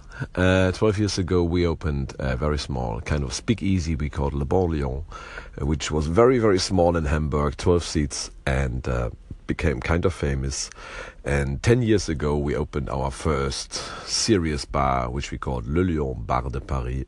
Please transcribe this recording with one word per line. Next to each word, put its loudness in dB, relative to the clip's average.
Uh, 4
twelve 2
years 0
ago, 2
we 2
opened -2
a 0
very 0
small -4
kind -2
of -4
speakeasy 0
we -2
called -2
Le -2
Bon 2
Lion, -2
uh, -2
which -2
was 0
very, 6
very 4
small 4
in 0
Hamburg, 0
twelve 4
seats, -4
and, -2
uh, -2
became 0
kind 0
of 2
famous. -4
And -2
ten 6
years 4
ago, 0
we 0
opened -2
our -2
first -2
serious 2
bar, 0
which -6
we -8
called -4
Le 2
Lion 0
Bar -2
de -6
Paris. -4